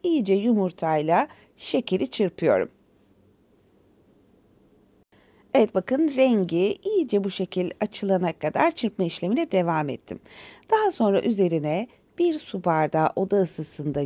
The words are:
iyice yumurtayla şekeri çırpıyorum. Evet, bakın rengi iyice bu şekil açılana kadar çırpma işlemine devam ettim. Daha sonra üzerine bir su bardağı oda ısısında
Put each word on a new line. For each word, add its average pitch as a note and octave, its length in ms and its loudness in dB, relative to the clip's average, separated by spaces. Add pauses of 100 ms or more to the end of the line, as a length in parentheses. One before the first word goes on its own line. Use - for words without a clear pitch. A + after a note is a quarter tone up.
iyice C4 320 2
yumurtayla F#3 920 2 (280)
şekeri A#3+ 540 -2
çırpıyorum. D3 580 0 (2750)
Evet, C4 200 4
bakın C#4 420 0
rengi G3+ 680 2
iyice D4 420 0
bu G3 60 -2
şekil F3+ 400 -4 (100)
açılana F#3+ 520 -2
kadar C4+ 380 0
çırpma A#3 340 -4
işlemine G3+ 460 -4
devam E3 380 0
ettim. - 300 -10 (520)
Daha G#4+ 200 2
sonra G3+ 300 2
üzerine F3+ 680 0 (300)
bir E4+ 160 2
su G3 300 -10
bardağı D#3 520 2
oda G3 260 0
ısısında D3+ 640 -6